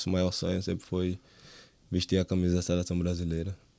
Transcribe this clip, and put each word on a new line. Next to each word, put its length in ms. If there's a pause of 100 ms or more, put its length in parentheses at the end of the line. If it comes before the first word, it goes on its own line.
maior 240
sonho 300
sempre 220
foi 340 (720)
vestir 280
a 60
camisa 320
da 60
seleção 360
brasileira. 580 (220)